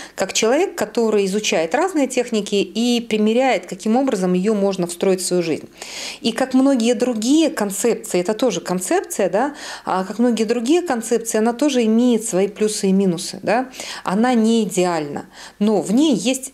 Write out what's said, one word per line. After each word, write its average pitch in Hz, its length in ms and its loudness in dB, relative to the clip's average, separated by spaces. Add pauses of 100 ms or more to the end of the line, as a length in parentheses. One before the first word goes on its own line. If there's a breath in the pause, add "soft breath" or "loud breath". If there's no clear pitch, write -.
(160 loud breath)
как 196 180 -4
человек, 277 420 0
который 214 500 0
изучает 190 480 -2
разные 302 320 0
техники 233 480 -2
и 233 480 0
примеряет, 226 640 2
каким 214 320 -2
образом 214 360 2
ее 185 200 2
можно 196 320 0
встроить 190 340 0
в 185 60 -6
свою 180 160 0
жизнь. 165 260 -4 (540 loud breath)
И 226 100 0
как 262 220 -2
многие 262 400 4
другие 247 560 2
концепции, 202 680 -2
это 214 160 -2
тоже 214 260 0
концепция, 190 720 -2
да, 262 240 0 (280 loud breath)
а 185 200 -2
как 208 160 -8
многие 233 240 2
другие 240 400 2
концепции, 226 560 -2
она 233 140 2
тоже 247 320 2
имеет 226 380 4
свои 190 240 0
плюсы 208 420 -2
и 190 40 4
минусы, 190 480 0
да. 240 300 -2 (320 loud breath)
Она 226 320 2
не 226 300 2
идеальна, 175 600 -2 (320 loud breath)
но 208 240 2
в 170 100 -4
ней 277 220 4
есть 240 400 -2